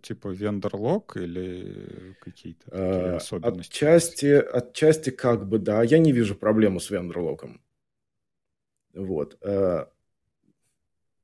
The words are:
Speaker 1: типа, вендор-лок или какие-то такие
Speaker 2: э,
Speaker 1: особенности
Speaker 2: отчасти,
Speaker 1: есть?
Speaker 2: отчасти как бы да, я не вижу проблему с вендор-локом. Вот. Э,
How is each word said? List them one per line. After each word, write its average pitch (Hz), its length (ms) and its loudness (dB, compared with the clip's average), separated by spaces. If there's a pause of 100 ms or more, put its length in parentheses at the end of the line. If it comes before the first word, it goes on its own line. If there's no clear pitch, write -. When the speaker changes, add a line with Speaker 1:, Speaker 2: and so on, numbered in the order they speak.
Speaker 1:
типа, - 260 -12
вендор-лок 104 880 -4
или 90 1040 -10
какие-то - 500 -18
такие - 60 -10
Speaker 2:
э, 92 400 0
Speaker 1:
особенности 90 580 -6
Speaker 2:
отчасти, 160 520 2
Speaker 1:
есть? 143 200 6
Speaker 2:
отчасти 151 640 0
как 117 380 0
бы 110 100 0
да, 104 240 2
я 123 160 6
не 160 140 6
вижу 110 220 2
проблему 104 460 2
с - 100 -10
вендор-локом. 85 680 -6 (1300)
Вот. 87 480 -6
Э, 95 440 0 (1400)